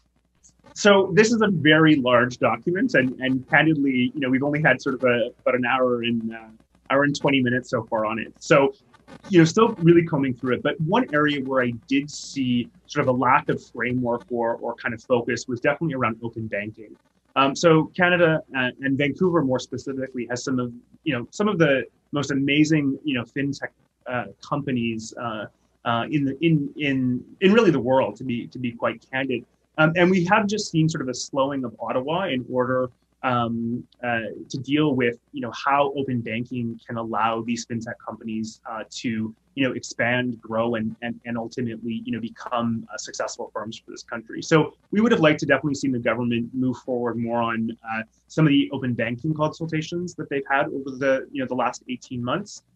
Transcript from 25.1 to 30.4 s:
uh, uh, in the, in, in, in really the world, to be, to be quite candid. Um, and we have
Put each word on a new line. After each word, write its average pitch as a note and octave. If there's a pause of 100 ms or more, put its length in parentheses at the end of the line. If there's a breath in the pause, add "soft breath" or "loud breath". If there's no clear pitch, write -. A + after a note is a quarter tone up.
uh, A2 (400)
uh, A#2
in C#3+
the, C3+
in, D3+
in, C3 (160)
in F#3+
really A3+
the C#3
world, A#2+
to C3
be, A#2+
to -
be B2
quite A#2
candid. C3 (320)
Um, D#3+
and F3+
we F3+
have G#3